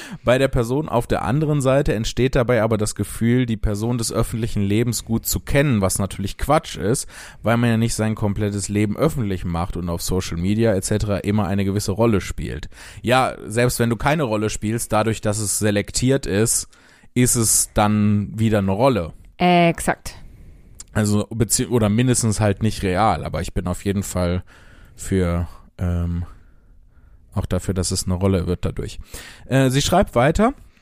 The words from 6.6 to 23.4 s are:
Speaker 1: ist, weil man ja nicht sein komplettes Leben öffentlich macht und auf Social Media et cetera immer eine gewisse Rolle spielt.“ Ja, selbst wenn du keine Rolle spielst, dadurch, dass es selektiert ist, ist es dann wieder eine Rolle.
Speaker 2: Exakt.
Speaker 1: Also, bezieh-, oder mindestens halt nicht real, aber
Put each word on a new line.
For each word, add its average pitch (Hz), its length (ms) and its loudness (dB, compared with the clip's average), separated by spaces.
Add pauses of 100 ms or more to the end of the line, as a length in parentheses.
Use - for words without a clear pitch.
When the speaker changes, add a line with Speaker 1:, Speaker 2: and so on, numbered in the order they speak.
Speaker 1:
ist, - 300 -2 (360)
weil 113 160 2
man 120 120 2
ja 113 60 2
nicht 113 180 0
sein 110 200 -2
komplettes 101 540 -2
Leben 101 280 0
öffentlich 113 480 -2
macht 85 320 -4
und 87 120 -6
auf 85 120 -6
Social 90 380 -4
Media 107 360 2
et 95 100 -2
cetera 104 340 0
immer 104 280 0
eine 98 180 -2
gewisse 98 280 -2
Rolle 110 280 2
spielt.“ - 480 -8 (340)
Ja, 120 320 2 (120)
selbst 120 320 0
wenn 117 120 2
du 113 60 0
keine 151 260 0
Rolle 107 260 0
spielst, 110 440 -4
dadurch, 110 280 0
dass 104 180 -2
es 104 200 -4
selektiert 107 680 0
ist, 104 420 0 (460)
ist 123 220 4
es - 380 0
dann 104 640 2
wieder 110 220 2
eine 98 140 2
Rolle. 104 400 2 (240)
Speaker 2:
Exakt. 175 800 2 (760)
Speaker 1:
Also, 104 380 2
bezieh-, 113 380 0
oder 110 200 4
mindestens 113 520 2
halt 104 220 2
nicht 110 200 -2
real, 90 420 2
aber 76 180 -6